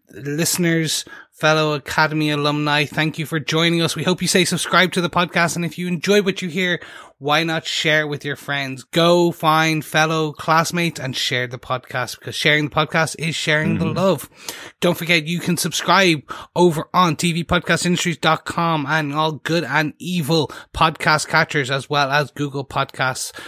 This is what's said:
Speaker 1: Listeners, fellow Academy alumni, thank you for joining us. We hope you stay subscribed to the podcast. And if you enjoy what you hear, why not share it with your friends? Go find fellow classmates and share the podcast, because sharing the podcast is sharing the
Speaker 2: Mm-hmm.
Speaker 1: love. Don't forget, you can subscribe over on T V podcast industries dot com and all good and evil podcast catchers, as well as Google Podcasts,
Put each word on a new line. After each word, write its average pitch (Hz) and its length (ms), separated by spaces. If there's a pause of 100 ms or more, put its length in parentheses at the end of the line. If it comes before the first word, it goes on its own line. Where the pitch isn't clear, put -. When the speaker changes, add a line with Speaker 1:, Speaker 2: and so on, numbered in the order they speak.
(120)
Speaker 1:
Listeners, 160 920 (300)
fellow 156 400
Academy 151 560
alumni, 147 560
thank 156 340
you 151 60
for 160 140
joining 165 420
us. 160 140
We 156 80
hope 180 180
you 175 60
stay 185 180
subscribed 175 480
to 185 80
the 170 80
podcast. 170 460
And 170 100
if - 120
you 180 100
enjoy 185 340
what 190 200
you 185 60
hear, 180 320 (380)
why 147 260
not 160 220
share 156 360
it 151 60
with 147 160
your 143 120
friends? 135 480
Go 170 480
find 156 520
fellow 156 480
classmates 165 680
and 135 160
share 123 320
the 123 100
podcast, 127 640
because 120 160
sharing 151 300
the 143 100
podcast 156 440
is 156 160
sharing 160 420
the 175 80
Speaker 2:
Mm-hmm. 160 120
Speaker 1:
love. 180 320 (500)
Don't 175 180
forget, 165 300
you 170 120
can 175 180
subscribe 175 640 (340)
over 170 380
on 170 220
T 175 180
V 165 100
podcast 175 420
industries 175 320
dot 156 280
com 165 400
and 147 280
all 156 200
good 160 300
and 147 340
evil 165 540 (220)
podcast 160 540
catchers, 156 440
as 135 180
well 143 220
as 143 200
Google 139 340
Podcasts, - 680 (160)